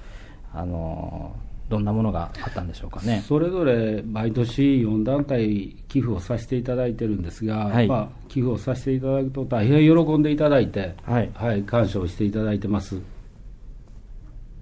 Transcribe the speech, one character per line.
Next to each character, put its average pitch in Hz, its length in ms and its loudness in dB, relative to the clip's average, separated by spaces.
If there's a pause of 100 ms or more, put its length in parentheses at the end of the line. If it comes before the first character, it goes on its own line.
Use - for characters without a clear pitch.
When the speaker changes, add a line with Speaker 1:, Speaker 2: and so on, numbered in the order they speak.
(540)
Speaker 1:
あ 80 100 -6
の、 82 720 -6 (320)
ど 110 100 0
ん 104 60 0
な 104 80 0
も 110 100 2
の 110 80 2
が 85 220 -4 (120)
あ - 60 -6
っ - 20 -12
た 90 100 -6
ん 87 40 -6
で 82 80 -8
し - 80 -14
ょ - 60 -8
う - 20 -12
か - 120 -8
ね。 107 260 0
Speaker 2:
そ 147 100 4
れ 165 100 2
ぞ 180 160 0
れ 110 380 2
毎 110 300 -2
年 127 480 4
四 107 240 2
団 139 200 2
体 107 520 0 (100)
寄 139 140 0
付 117 140 0
を 92 40 -2
さ 117 180 -4
せ - 120 -6
て 131 80 0
い 120 80 -2
た 127 100 -2
だ 123 140 0
い 117 60 -2
て 120 120 -4
る 107 60 0
ん 98 100 -2
で 85 80 -6
す - 140 -8
が、 107 220 0
Speaker 1:
は 113 160 4
い。 110 40 6
Speaker 2:
ま - 260 0
あ、 - 160 -16
寄 - 120 -2
付 120 140 2
を 104 40 -2
さ 127 160 -2
せ 127 120 -6
て 135 80 2
い 131 60 0
た 131 60 -4
だ 135 160 2
く 135 80 -2
と 135 140 -4
大 120 240 2
変 156 360 8
喜 156 140 2
ん 151 40 8
で 151 100 4
い 147 40 2
た 151 120 4
だ 143 100 6
い 101 140 2
て、 92 220 -4 (100)
Speaker 1:
は 120 160 2
い。 98 140 0
Speaker 2:
は 117 200 0
い、 101 80 0
感 107 260 2
謝 98 120 -2
を 87 80 0
し 87 80 -10
て 107 80 0
い 101 80 2
た 107 100 0
だ 107 100 0
い 104 60 0
て 104 80 -6
ま 101 140 2
す。 95 200 -6 (1600)